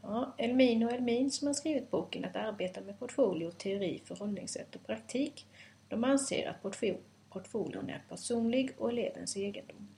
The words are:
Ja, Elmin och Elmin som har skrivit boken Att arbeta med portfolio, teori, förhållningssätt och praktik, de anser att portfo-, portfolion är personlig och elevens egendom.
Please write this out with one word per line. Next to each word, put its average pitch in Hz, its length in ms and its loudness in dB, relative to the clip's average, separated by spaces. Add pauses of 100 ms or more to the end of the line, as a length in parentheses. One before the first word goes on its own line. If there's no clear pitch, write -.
Ja, 240 360 -2
Elmin 240 440 6
och 233 100 2
Elmin 247 380 2
som - 160 -2
har 285 80 2
skrivit 294 360 -2
boken 180 340 -2
Att 185 120 -4
arbeta 202 440 -4
med 196 180 -12
portfolio, 180 520 2
teori, 190 540 -2
förhållningssätt 190 720 -8
och - 100 -16
praktik, 247 600 -4 (420)
de 226 160 0
anser 269 440 2
att - 140 -10
portfo-, 196 380 0 (300)
portfolion - 600 -6
är - 180 -8
personlig 233 720 2
och 233 120 0
elevens - 460 -4
egendom. 202 600 -8